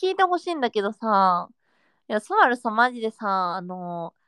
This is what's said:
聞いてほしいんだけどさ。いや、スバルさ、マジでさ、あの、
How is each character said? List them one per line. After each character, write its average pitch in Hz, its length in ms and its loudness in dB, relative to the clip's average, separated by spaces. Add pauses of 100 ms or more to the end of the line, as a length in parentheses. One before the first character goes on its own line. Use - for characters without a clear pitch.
聞 381 140 0
い - 20 -4
て 392 60 2
ほ 359 160 2
し - 80 -8
い 349 80 -4
ん 302 60 -6
だ 247 100 0
け 214 100 -2
ど 202 120 -2
さ。 196 580 2 (580)
い - 40 -4
や、 214 80 0
ス - 100 -20
バ 392 160 6
ル 247 100 2
さ、 247 140 -6
マ 233 200 2
ジ 240 120 -10
で 220 80 -4
さ、 190 460 -4
あ 190 40 -6
の、 175 540 -10 (140)